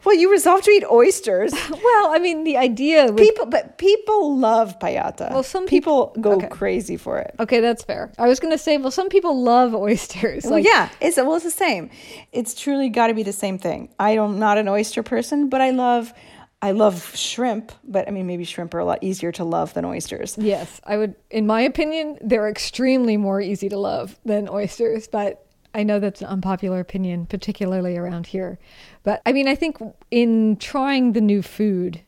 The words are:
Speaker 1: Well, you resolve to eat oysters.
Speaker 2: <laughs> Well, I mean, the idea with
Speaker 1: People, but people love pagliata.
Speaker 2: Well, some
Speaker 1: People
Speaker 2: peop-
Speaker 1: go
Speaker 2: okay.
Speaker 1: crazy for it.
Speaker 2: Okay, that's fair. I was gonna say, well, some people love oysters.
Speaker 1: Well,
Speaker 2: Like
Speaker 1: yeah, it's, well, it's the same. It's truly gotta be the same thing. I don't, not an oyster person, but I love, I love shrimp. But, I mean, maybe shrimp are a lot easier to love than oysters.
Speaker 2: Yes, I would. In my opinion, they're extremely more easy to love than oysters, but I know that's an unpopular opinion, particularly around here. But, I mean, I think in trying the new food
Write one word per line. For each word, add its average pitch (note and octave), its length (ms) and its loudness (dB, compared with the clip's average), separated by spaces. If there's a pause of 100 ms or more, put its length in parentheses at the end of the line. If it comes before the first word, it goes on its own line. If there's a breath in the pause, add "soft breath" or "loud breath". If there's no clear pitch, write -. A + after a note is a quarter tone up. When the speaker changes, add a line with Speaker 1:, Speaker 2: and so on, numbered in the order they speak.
Speaker 1:
Well, G4+ 100 6
you F4 160 6
resolve F#4+ 320 6
to G#4 80 4
eat G4+ 180 8
oysters. A#3 720 4
Speaker 2:
<laughs> - 100 -10
Well, G#4 420 4
I D#4+ 80 4
mean, E4 240 -2
the D4+ 120 0
idea C4 500 4
with G#3 100 0
Speaker 1:
People, G#4+ 300 6
but C#4 300 -2
people G4+ 600 2
love A3 420 2
pagliata. - 540 -4
Speaker 2:
Well, C4 100 -2
some F#4 240 -6
Speaker 1:
People C#4+ 420 2
Speaker 2:
peop- A3 140 -10
Speaker 1:
go G#3 120 4
Speaker 2:
okay. F#3 140 0
Speaker 1:
crazy F#3+ 480 -6
for - 220 -8
it. - 220 -10
Speaker 2:
Okay, A#3 180 0
that's A#3 240 0
fair. - 360 -8
I A#3 100 2
was C4 100 4
gonna D#4+ 200 -2
say, D4+ 180 0
well, C4 160 -2
some F#4+ 160 -4
people F4 340 2
love A#3+ 320 4
oysters. G3 680 -2
Speaker 1:
Well, B3 100 0
Speaker 2:
Like D#4 100 4
Speaker 1:
yeah, F4+ 260 4 (100)
it's, E4 160 0
well, C4+ 180 2
it's E4+ 100 -2
the E4+ 60 -4
same. B3+ 400 -2 (400 loud breath)
It's A#3 240 -6
truly C#4 340 -2
gotta A3+ 260 2
be A3 100 -4
the G3+ 80 -6
same F#3+ 260 -6
thing. - 300 -8 (100)
I G#3 160 2
don't, G#3 240 0
not G#3 200 2
an G#3+ 100 0
oyster G#3+ 340 -2
person, C4 460 -2
but C4 120 0
I C4 100 2
love, A#3+ 420 0 (500 loud breath)
I G3+ 80 -2
love G3 460 0
shrimp. A3+ 560 -4 (100)
But, G3 240 -4
I - 60 -8
mean, F#3 160 -6
maybe F3 160 -6
shrimp E3+ 300 -10
are E3+ 40 -4
a F3 60 -2
lot F3 180 -4
easier F#3 300 -4
to F3 120 -8
love E3 300 -4
than E3+ 100 -4
oysters. - 540 -10
Speaker 2:
Yes, G3+ 460 -4
I G#3 140 -4
would. G#3+ 180 -4 (140)
In G#3+ 180 -2
my A3 140 2
opinion, D4+ 580 -2
they're G#3+ 280 0
extremely A#3+ 680 0
more G3 240 0
easy G3 300 -4
to G3+ 80 -6
love G3 460 -6
than G#3 240 -2
oysters, G#3+ 600 -4
but G#3 360 -4 (300)
I G#3+ 100 -2
know G#3 160 2
that's G3 220 -4
an G3 60 -10
unpopular F#3 520 -4
opinion, F3 460 -6
particularly F#3 720 -4
around F3 300 -8
here. F#3 320 -8 (460 soft breath)
But, G3+ 220 -2
I A#3+ 60 2
mean, C4+ 160 2
I C#4 60 0
think D#4+ 220 -4 (340)
in A3+ 460 2
trying C4 560 0
the A3 80 2
new G3+ 220 2
food F3+ 640 -4